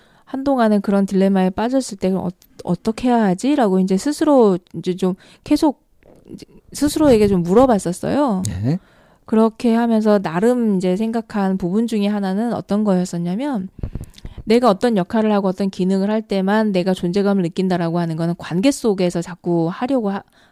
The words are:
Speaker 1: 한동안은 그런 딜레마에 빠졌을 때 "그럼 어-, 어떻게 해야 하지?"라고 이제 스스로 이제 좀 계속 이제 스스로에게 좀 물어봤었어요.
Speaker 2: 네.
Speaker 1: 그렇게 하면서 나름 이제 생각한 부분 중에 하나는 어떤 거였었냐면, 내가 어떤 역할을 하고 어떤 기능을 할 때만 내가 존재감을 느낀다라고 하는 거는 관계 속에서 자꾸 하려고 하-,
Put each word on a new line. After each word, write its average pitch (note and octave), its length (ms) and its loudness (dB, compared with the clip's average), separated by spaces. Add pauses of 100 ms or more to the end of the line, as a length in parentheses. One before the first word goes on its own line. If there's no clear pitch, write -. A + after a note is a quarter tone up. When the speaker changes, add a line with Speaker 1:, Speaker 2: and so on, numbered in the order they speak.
(240)
Speaker 1:
한동안은 B3+ 560 0
그런 G3 260 0
딜레마에 F#3+ 440 2
빠졌을 A#3+ 480 -4
때 F#3 120 -2
"그럼 F#3 180 -4
어-, - 20 -4 (340)
어떻게 A3 460 -4
해야 A#3 160 2
하지?"라고 G3 560 2
이제 F#3+ 160 0
스스로 C4+ 600 2 (180)
이제 F3+ 200 -4
좀 F#3+ 200 -2 (280)
계속 D4 400 0 (480)
이제 - 140 -18 (260)
스스로에게 A#3 560 4
좀 F#3+ 160 2
물어봤었어요. G3+ 1040 2
Speaker 2:
네. A2 320 -2 (460)
Speaker 1:
그렇게 A3 500 2
하면서 A3 440 2
나름 G3+ 580 0
이제 F3+ 180 0
생각한 G#3+ 640 -2
부분 F#3+ 300 -2
중에 G#3 200 -2
하나는 G#3 460 -2
어떤 G3+ 300 -2
거였었냐면, F#3 840 -2 (800)
내가 A#3+ 240 4
어떤 G#3+ 280 2
역할을 G#3+ 340 0
하고 G3+ 180 2
어떤 G3 200 -2
기능을 F#3+ 400 0
할 A3 140 -2
때만 G#3 480 0
내가 F#3 240 0
존재감을 G3 480 0
느낀다라고 F3 560 -2
하는 E3 160 -4
거는 E3+ 240 -2
관계 F#3+ 320 0
속에서 F#3 500 -2
자꾸 E3+ 500 -2
하려고 B3 380 -4
하-, G3 140 -8 (280)